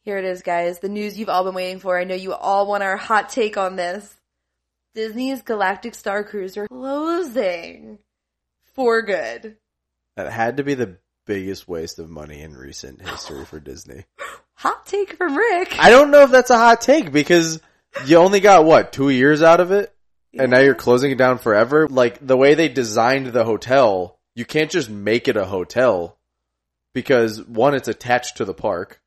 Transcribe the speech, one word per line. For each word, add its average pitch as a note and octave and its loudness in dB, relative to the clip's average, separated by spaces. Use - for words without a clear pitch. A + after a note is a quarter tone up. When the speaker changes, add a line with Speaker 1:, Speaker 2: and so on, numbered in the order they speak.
Speaker 1:
Here G3+ -8
it F#3+ -8
is, F3+ -8
guys. F3 -4
The G3 -10
news G#3 -8
you've G#3 -10
all F#3 0
been F#3 -6
waiting F#3 -8
for. F3+ -4
I F3+ -4
know F#3 -6
you F#3+ -8
all G3 0
want G3+ -4
our F#3+ -4
hot G3+ -2
take G#3+ -4
on F#3+ -4
this. F#3 -10
Disney's A3+ -8
Galactic G3+ -6
Star G#3 -8
Cruiser G#3 -10
closing B3 -8
for A3+ 0
good. F3+ -8
Speaker 2:
That E2 -10
had A#2 -4
to C#3+ -6
be C#3+ -2
the G#2+ -6
biggest G2 -8
waste E2 -10
of E2 -16
money D2+ -18
in D#2 -20
recent C2+ -20
history C#2+ -14
for D#2 -18
Disney. - -20
Speaker 1:
<gasps> - -20
Hot - -8
take G4+ -6
from D4+ -4
Rick. F#4 -2
Speaker 2:
I E3+ 6
don't C#4+ 8
know C#4+ 8
if B3+ 4
that's B3 4
a A#3+ 6
hot A#3 4
take B3+ 2
because D#3+ 2
you D#3+ 6
only F#3+ 6
got, F#3 8
what, D3 4
two C3+ -2
years C#3 2
out E3 6
of F3+ 0
it? G3+ -2
And B2+ 0
now B2+ 6
Speaker 1:
Yeah. C3+ 8
Speaker 2:
you're C3+ 6
closing B2+ 0
it B2 -4
down B2+ 2
forever? A#2+ 2
Like, B2+ -2
the C3 2
way C#3 6
they D3 0
designed B2+ -2
the A#2+ 0
hotel, A2 0
you A#2 -10
can't D#3 -4
just D3+ -4
make G#2+ -4
it A2 -2
a G2 -2
hotel F#2+ -2
because, A#2 0
one, A#2+ 0
it's B2+ -6
attached B2 -4
to A2 -4
the F#2 -10
park. F#2+ -8